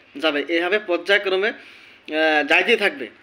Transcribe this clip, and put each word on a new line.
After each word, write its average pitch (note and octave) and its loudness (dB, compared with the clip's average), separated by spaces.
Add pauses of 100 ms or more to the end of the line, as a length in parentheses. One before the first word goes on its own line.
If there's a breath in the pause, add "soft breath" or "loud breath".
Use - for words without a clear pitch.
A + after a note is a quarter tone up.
(180)
যাবে। D3 0
এভাবে F3 0
পর্যায়ক্রমে, F#3+ 0
আহ, D#3 -2
যাইতেই F#3 2
থাকবে, C#3+ -4 (160)